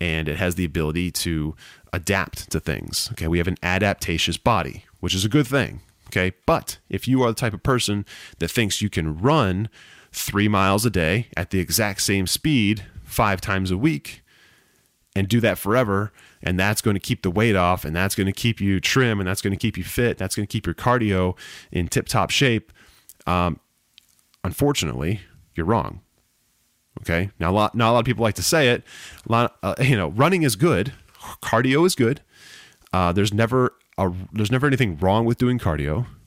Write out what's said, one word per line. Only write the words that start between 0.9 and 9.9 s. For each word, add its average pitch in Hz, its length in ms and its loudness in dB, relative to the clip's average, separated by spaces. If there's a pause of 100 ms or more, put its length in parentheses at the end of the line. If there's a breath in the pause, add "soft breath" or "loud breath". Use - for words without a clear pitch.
to 78 440 -4 (380 loud breath)
adapt 95 580 -4
to 80 80 -2
things, 50 540 -6
okay? - 140 -6
We 85 100 0
have 85 100 0
an 92 160 -2
adaptaceous 90 720 0
body, 92 480 -2 (160)
which 90 160 -4
is 95 80 0
a 107 60 0
good 139 180 2
thing, 131 320 -2 (280)
okay? 104 260 0 (120)
But - 320 -2 (120)
if - 180 -6
you 127 160 2
are 120 60 2
the 113 100 -4
type 113 140 -2
of 104 100 -12
person 107 420 0 (340 loud breath)
that 85 100 -2
thinks 107 320 -2
you 104 80 0
can 78 280 -2
run 107 520 2 (420 loud breath)